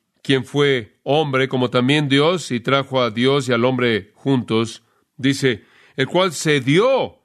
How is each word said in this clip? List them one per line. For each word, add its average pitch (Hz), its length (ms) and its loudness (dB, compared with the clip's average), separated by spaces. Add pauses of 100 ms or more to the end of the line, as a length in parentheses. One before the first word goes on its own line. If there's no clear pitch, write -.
(220)
quien 131 220 0
fue 139 600 -2
hombre 139 420 0
como 127 240 -2
también 139 380 2
Dios, 147 420 0
y 123 80 -4
trajo 131 420 -2
a 120 100 0
Dios 127 380 0
y 127 40 0
al 117 120 2
hombre 123 500 -2
juntos. 117 680 -2 (340)
Dice, 135 480 -2 (320)
"el 135 120 -2
cual 180 240 0
se 147 280 0
dio". 180 640 0